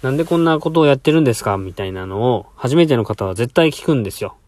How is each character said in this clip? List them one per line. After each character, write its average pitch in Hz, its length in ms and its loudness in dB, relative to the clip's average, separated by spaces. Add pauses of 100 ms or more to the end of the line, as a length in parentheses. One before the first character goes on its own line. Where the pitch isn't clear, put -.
「な 131 100 -2
ん 139 60 -2
で 165 80 0
こ 170 140 0
ん 165 60 2
な 160 140 2
こ 160 120 -4
と 160 100 2
を 156 60 6
や 143 80 6
っ - 20 -4
て 151 160 0
る 160 80 4
ん 156 40 4
で 123 100 2
す - 100 -10
か」 101 140 -2
み 95 160 -10
た 101 100 -8
い 95 80 -8
な 95 140 -8
の 98 160 -6
を、 123 240 0 (100)
初 127 180 -4
め 170 120 6
て 147 100 2
の 113 80 0
方 - 220 -4
は 92 80 -4
絶 117 180 -4
対 165 180 4
聞 - 140 -14
く 165 100 2
ん 123 80 0
で 98 80 -6
す - 140 -10
よ。 - 120 -14 (120)